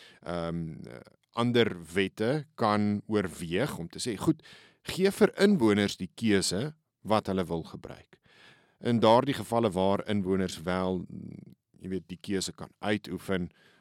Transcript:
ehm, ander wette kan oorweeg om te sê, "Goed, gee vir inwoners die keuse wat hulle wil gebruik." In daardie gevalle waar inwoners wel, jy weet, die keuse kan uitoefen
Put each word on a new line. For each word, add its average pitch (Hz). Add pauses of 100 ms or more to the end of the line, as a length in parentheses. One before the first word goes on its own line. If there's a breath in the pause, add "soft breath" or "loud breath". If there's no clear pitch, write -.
(240 loud breath)
ehm, 85 (580)
ander 117 (160)
wette 110 (100)
kan 104
oorweeg 90
om 170
te -
sê, 110
"Goed, 156 (400 loud breath)
gee 190
vir 190
inwoners 110
die 95
keuse 107 (280)
wat 107
hulle 95
wil 82
gebruik." - (600 soft breath)
In 120
daardie 120
gevalle 117
waar 95
inwoners 95
wel, 92 (720)
jy 92
weet, 92
die 90
keuse 95
kan - (100)
uitoefen 95 (320 soft breath)